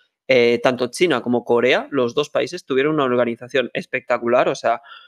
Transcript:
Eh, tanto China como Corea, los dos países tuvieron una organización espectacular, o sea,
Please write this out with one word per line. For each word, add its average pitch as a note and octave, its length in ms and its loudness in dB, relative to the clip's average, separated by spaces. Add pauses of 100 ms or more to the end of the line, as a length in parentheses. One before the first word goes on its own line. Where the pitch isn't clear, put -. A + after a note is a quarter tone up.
(280)
Eh, A#2+ 360 4
tanto B2+ 240 0
China D3 340 0
como A#2+ 240 -2
Corea, B2+ 460 2
los B2 240 0
dos D3 140 -2
países C3 360 -4
tuvieron C#3 300 0
una D3 100 0
organización B2 680 -2
espectacular, B2+ 760 0
o C#3 60 -2
sea, A#2 260 -2 (260)